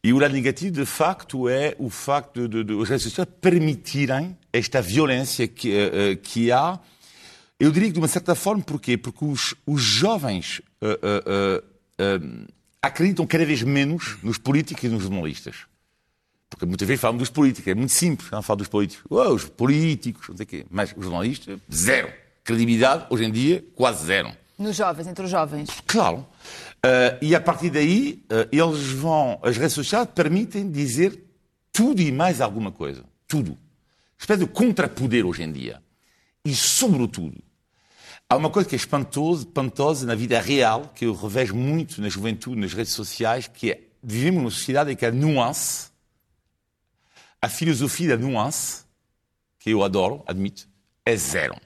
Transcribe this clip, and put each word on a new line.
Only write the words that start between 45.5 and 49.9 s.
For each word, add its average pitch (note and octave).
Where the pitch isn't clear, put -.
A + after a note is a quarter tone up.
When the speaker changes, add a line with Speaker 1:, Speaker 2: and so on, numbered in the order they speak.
Speaker 1:
a A#2
filosofia D3
da -
nuance, B2+
que -
eu G#2
adoro, G2